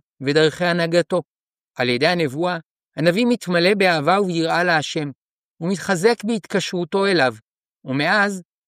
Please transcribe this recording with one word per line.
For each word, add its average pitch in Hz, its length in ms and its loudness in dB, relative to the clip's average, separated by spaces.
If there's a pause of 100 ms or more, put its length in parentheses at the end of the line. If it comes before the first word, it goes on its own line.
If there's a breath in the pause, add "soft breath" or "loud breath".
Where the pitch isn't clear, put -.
(200)
ודרכי 147 440 2
הנהגתו. 170 580 0 (540)
על 123 120 -2
ידי 123 180 2
הנבואה, 165 520 -2 (380)
הנביא 175 320 2
מתמלא 185 460 0
באהבה 180 460 2
וביראה 165 440 0
להשם, 156 460 -2 (500)
ומתחזק 190 640 0
בהתקשרותו 196 800 -4
אליו, 143 280 2 (500)
ומאז, 185 580 0 (260)